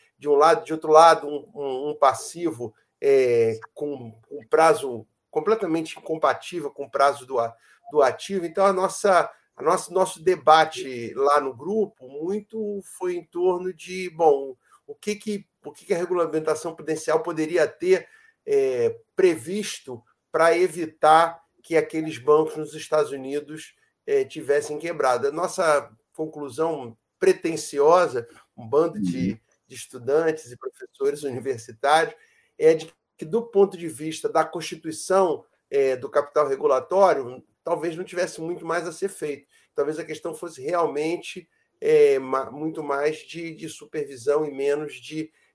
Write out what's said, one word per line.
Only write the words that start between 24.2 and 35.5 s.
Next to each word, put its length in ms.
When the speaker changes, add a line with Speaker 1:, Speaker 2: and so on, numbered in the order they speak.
Speaker 1:
tivessem 520
quebrado. 500
A 40
nossa 600
conclusão 840
pretensiosa, 1080
um 100
bando 340
de, 300
Speaker 2:
Uhum. 80
Speaker 1:
de 80
estudantes 760
e 60
professores 640
universitários, 880
é 160
de 180
que, 80
do 160
ponto 360
de 100
vista 420
da 160
constituição, 1000